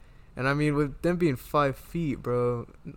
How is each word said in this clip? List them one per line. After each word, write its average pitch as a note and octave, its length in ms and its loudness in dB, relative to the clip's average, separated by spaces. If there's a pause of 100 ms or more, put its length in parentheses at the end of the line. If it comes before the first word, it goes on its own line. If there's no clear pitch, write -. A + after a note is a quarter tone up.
(360)
And, B2+ 120 -2
I C#3 60 2
mean, D3 200 2
with C#3+ 280 0
them F3 140 2
being E3 200 2
five C#3 400 0
feet, D#3+ 440 -4
bro, B2 460 0 (300)